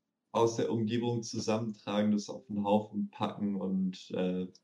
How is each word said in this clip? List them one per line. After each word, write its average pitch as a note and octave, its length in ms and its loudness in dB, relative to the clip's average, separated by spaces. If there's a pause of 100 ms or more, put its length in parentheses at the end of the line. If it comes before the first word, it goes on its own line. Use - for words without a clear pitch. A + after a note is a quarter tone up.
(320)
aus A2+ 240 4
der - 160 0
Umgebung A2+ 520 0
zusammentragen, G#2+ 880 0
das G#2 180 0
auf - 180 -12
den G2+ 160 -2
Haufen G#2 480 2
packen G2+ 440 -2
und, F#2+ 560 -2
äh, F#2 360 -2 (160)